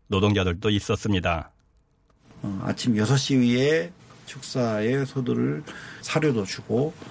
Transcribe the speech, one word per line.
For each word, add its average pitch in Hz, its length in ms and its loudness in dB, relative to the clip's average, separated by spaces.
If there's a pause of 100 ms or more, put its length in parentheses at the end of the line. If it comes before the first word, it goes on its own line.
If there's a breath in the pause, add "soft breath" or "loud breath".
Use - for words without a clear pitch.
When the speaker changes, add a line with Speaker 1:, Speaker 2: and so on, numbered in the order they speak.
Speaker 1:
노동자들도 98 600 2
있었습니다. 92 840 -2 (920)
Speaker 2:
어, 98 220 -6
아침 113 320 0
여섯 107 200 4
시 135 200 2
위에 139 560 4 (320)
축사에 123 800 -2
소들을 131 580 -2 (380 loud breath)
사료도 143 440 0
주고 120 480 -2 (180 loud breath)